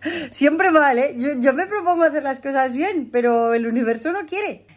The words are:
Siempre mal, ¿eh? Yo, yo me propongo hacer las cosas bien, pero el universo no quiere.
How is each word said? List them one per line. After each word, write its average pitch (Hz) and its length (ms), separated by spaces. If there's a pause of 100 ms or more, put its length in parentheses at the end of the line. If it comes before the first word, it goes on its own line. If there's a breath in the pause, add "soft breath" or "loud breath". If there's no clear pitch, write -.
(320 loud breath)
Siempre 320 380
mal, 294 280
¿eh? 277 180
Yo, 262 240
yo 262 140
me 339 120
propongo 359 380
hacer 302 180
las 269 180
cosas 269 340
bien, 311 360
pero 233 440
el 233 120
universo 226 460
no 381 140
quiere. 370 400 (100)